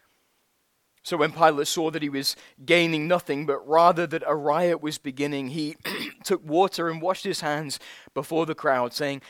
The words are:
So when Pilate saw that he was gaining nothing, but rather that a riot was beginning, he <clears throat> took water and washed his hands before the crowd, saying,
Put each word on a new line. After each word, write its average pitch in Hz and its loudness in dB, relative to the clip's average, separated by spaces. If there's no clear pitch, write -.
So - -6
when 147 2
Pilate 151 4
saw 160 -2
that 156 -6
he 147 -4
was 139 -4
gaining 165 2
nothing, 160 -2
but 139 -4
rather 170 6
that 156 -4
a 147 2
riot 156 2
was 151 -6
beginning, 139 -4
he 156 -6
<clears throat> - -12
took 185 0
water 170 0
and 160 -6
washed 180 -2
his 190 -4
hands 147 -4
before 160 -2
the 156 -4
crowd, 127 0
saying, 139 -4